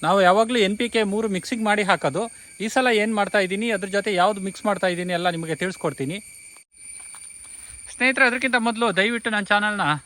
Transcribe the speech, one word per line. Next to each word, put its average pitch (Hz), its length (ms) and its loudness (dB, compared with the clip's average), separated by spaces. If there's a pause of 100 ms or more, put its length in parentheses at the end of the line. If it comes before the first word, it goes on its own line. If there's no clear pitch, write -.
ನಾವು 180 220 4
ಯಾವಾಗಲೂ 220 400 4
ಎನ್ 202 140 0
ಪಿ 240 120 0
ಕೆ 226 80 2 (120)
ಮೂರು 220 220 -2
ಮಿಕ್ಸಿಂಗ್ 220 320 -4
ಮಾಡಿ 208 220 2
ಹಾಕೋದು. 170 340 2 (420)
ಈ - 100 -4
ಸಲ 254 140 4 (140)
ಏನು 220 160 -2
ಮಾಡ್ತಾ 202 280 2
ಇದ್ದೀನಿ, 196 200 -4 (100)
ಅದ್ರ 190 200 -6
ಜೊತೆ 202 140 -2 (100)
ಯಾವ್ದು 196 260 2
ಮಿಕ್ಸ್ - 220 -10
ಮಾಡ್ತಾ 190 240 0
ಇದ್ದೀನಿ 175 260 -4
ಎಲ್ಲ 180 180 0
ನಿಮಗೆ 165 260 -4
ತಿಳಿಸ್ಕೊಡ್ತೀನಿ. 165 540 -6 (1800)
ಸ್ನೇಹಿತರೆ, 262 360 2
ಅದಕ್ಕಿಂತ 247 280 -2 (100)
ಮೊದಲು 233 200 0 (120)
ದಯವಿಟ್ಟು 226 340 -2
ನನ್ನ 202 180 -2
ಚಾನಲ್ನ 208 340 0 (200)